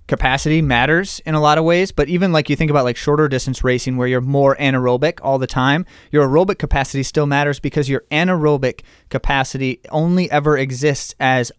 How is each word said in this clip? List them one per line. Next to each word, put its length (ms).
capacity 540
matters 640
in 80
a 60
lot 180
of 60
ways, 280
but 160
even, 240
like, 180
you 60
think 140
about, 140
like, 120
shorter 320
distance 340
racing 340
where 120
you're 120
more 360
anaerobic 680
all 160
the 80
time, 380
your 160
aerobic 320
capacity 440
still 240
matters 340
because 280
your 120
anaerobic 720
capacity 720
only 400
ever 280
exists 600
as 380